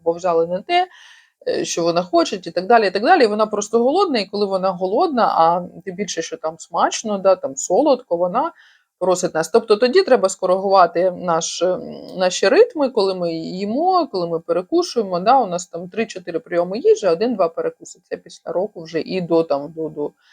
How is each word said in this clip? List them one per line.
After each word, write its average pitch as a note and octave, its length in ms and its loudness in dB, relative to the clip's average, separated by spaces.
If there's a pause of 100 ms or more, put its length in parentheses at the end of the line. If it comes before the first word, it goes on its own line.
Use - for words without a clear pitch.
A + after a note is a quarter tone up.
або E3 100 -2
взяли E3+ 360 0
не F3+ 140 -4
те, F4 260 0 (600)
е, - 180 -2
що - 180 -4
вона E3+ 200 0
хоче, D#4+ 320 0
і F3+ 160 -10
так F3+ 160 -4
далі, A3 200 4
і F#3 40 -2
так G3+ 120 -4
далі. D#4+ 200 4
І A3 40 4
вона G#3+ 180 0
просто G#3+ 380 -2
голодна, D4 360 0
і G3 60 -4
коли G3+ 200 -2
вона F#3+ 240 -2
голодна, G#3+ 560 0
а E3+ 360 4 (240)
тим F#3 100 -10
більше, F3+ 260 -6
що - 160 -8
там D#3+ 220 -8
смачно, G#3 580 -2
да, F#3+ 180 4
там C3+ 200 -8
солодко, A#3+ 600 0
вона G3 340 -2 (520)
просить F3+ 300 0
нас. D#3+ 160 -2
Тобто A3 260 2
тоді B3+ 280 4
треба G3+ 260 4
скоригувати F#3 840 2
наш, F3 500 -2
м, F3 200 0 (360)
наші F#3 320 2
ритми, D#4 400 4
коли F#3+ 260 0
ми E3+ 180 -4
їмо, G#3+ 800 -2
коли F3 160 -4
ми E3 120 -4
перекушуємо. F#3 800 -2
Да? A#3 200 4
У A3+ 80 0
нас F3 200 -6
там F3 220 -12
три-чотири F#3 500 -6
прийоми F3+ 400 -4
їжі, G4 280 4
один-два E3+ 420 0
перекуси. E3 500 -8 (100)
Це - 80 -8
після - 340 -16
року F3 320 -6
вже D#3+ 180 -6
і F#3 200 -4
до, E3 220 2
там, D3+ 320 -4
до, D#3+ 140 -6
до, D3 220 -8 (220)